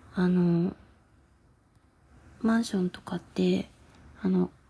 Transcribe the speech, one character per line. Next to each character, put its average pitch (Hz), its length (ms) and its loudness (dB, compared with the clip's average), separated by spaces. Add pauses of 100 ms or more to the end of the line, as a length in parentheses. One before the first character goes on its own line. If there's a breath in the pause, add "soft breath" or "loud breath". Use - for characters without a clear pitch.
(140)
あ 180 120 0
の、 175 480 2 (1700)
マ 226 140 2
ン 233 80 0
シ - 100 -8
ョ 190 60 0
ン 180 100 0
と - 100 -16
か - 160 -10
っ 175 40 -6
て、 185 500 -2 (500)
あ 196 80 -2
の、 185 220 2 (200)